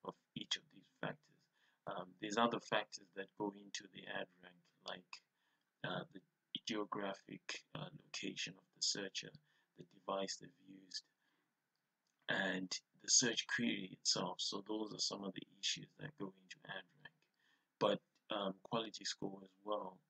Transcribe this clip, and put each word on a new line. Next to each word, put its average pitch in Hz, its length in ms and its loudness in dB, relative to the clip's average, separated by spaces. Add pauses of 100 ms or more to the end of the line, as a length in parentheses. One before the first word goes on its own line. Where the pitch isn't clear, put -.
of 95 80 -4 (220)
each - 200 -2
of - 80 -10 (100)
these - 160 -20 (120)
factors. - 160 -2 (680)
Um, 95 200 -6 (140)
there's 107 160 0
other 110 220 6
factors - 560 2
that 98 120 -4 (120)
go 104 160 2
into 101 380 -10
the 98 140 -12
ad 98 200 -2 (160)
rank, 90 120 -18 (320)
like, 92 160 -8 (800)
uh, 92 200 -2 (100)
the 95 60 -12 (480)
geographic, 101 960 -2 (120)
uh, - 140 -6 (160)
location - 520 -4
of - 60 -20 (120)
the - 60 -4
searcher, 101 500 0 (460)
the - 80 -12 (120)
device 98 400 0
they've 90 120 -14 (180)
used, 95 360 -8 (1200)
and 92 420 2 (340)
the - 60 -6
search - 380 6
query 104 460 2
itself. 92 460 0
So 98 280 -2
those 107 260 -2
are - 60 -8
some 101 240 0
of 98 100 -2
the - 140 -8 (120)
issues - 280 -2 (120)
that 98 200 -8
go 95 140 -4 (100)
into - 140 -16 (100)
ad 95 160 -8 (180)
rank. - 140 -18 (640)
But, 101 200 8 (360)
um, 98 180 2 (100)
quality 113 420 -2
score 98 380 -2
as - 200 -20
well 98 340 -2 (120)